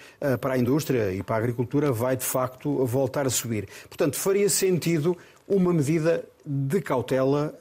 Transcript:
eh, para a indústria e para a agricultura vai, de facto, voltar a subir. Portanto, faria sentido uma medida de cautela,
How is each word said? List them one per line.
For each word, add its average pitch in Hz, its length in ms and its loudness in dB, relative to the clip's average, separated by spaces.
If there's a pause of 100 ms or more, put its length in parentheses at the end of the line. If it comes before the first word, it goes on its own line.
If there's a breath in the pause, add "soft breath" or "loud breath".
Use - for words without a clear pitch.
(200 loud breath)
eh, 139 160 0
para 131 180 -2
a 131 40 2
indústria 123 540 0
e 95 100 -4
para 113 140 -2
a - 20 0
agricultura 123 540 0
vai, 127 220 0
de 127 100 -6
facto, 135 600 -2
voltar 135 420 0
a 127 40 0
subir. 110 380 -4 (200 loud breath)
Portanto, - 280 -2
faria 196 340 2
sentido 170 680 0 (320 loud breath)
uma 180 240 4
medida 165 520 2 (200)
de 139 380 -2
cautela, 135 800 0